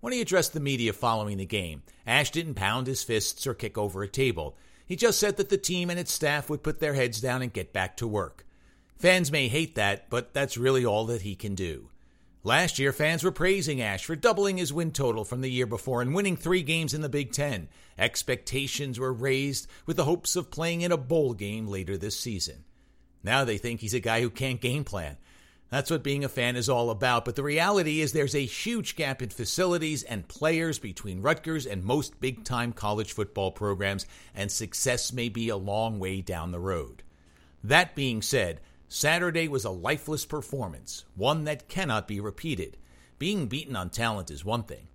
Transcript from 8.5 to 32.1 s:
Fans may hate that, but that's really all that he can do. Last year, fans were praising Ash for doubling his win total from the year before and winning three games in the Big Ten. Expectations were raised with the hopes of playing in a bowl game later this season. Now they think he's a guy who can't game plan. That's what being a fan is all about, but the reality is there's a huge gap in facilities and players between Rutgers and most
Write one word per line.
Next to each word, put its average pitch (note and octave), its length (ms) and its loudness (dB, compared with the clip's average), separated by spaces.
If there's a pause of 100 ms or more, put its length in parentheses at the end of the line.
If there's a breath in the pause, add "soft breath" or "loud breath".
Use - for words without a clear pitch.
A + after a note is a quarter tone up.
Fans F3+ 340 6
may C#3+ 180 2
hate D#3 260 0
that, G2+ 340 2
but A#2+ 240 -2
that's C#3 240 0
really B2+ 300 4
all G#2+ 200 4
that A2+ 160 -2
he G2+ 120 -6
can G2+ 200 -4
do. D#2+ 340 -4 (540 soft breath)
Last D3 360 4
year, C#3 140 4
fans D#3 300 2
were F3+ 80 4
praising E3 520 2
Ash G2+ 220 -2
for E3 120 -4
doubling G3+ 400 4
his E3+ 160 -2
win E3 180 0
total A#2 340 0
from B2 180 -4
the C3 80 -2
year B2+ 160 2
before A#2+ 340 -2
and B2 140 0
winning G3 220 2
three F3+ 260 2
games D#3+ 320 0
in D3+ 80 -4
the D3+ 80 -2
Big C#3+ 220 -2
Ten. C3 360 -2 (300 loud breath)
Expectations C3 1000 -2
were C3 140 0
raised C3+ 560 0 (160 loud breath)
with D#3+ 140 -2
the E3 60 6
hopes E3+ 300 2
of F3 160 -2
playing E3+ 300 -2
in F3 120 4
a E3 60 4
bowl C3+ 360 2
game G#2 320 -4
later G2 320 -4
this G2+ 200 -4
season. G2 460 -6 (580 soft breath)
Now C3 220 4
they A2+ 140 0
think A#2 220 -4
he's G#2 120 -4
a A#2+ 80 2
guy A2+ 220 2
who A#2+ 80 2
can't C3 320 -4
game C3 220 0
plan. D#2+ 340 -6 (520 soft breath)
That's C3+ 200 0
what D#3 120 0
being C#3 220 0
a C3 40 -2
fan B2 280 0
is A#2 120 0
all A#2+ 220 4
about, A#2 340 2
but A#2 120 -4
the C#3 80 -2
reality D#3 560 2
is D3 120 2
there's C#3 220 2
a C#3+ 100 2
huge A3 520 -4
gap C3+ 260 -2
in B2 60 -6
facilities D#3+ 720 0
and G2+ 240 -6
players D#3+ 540 0
between F#2+ 420 -8
Rutgers D#3+ 420 0
and G2 200 -4
most C3+ 360 0